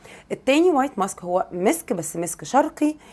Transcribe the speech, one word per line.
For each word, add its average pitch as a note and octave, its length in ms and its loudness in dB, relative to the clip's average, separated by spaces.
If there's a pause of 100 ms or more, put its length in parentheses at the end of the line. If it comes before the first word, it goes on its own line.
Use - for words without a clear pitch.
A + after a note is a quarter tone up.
(320)
التاني D#4+ 380 2
وايت C#4 300 0
ماسك F#3+ 240 -4
هو F3 280 0
مسك، G3 420 0
بس E3+ 220 -6
مسك E3+ 280 -8
شرقي، D4+ 520 0 (180)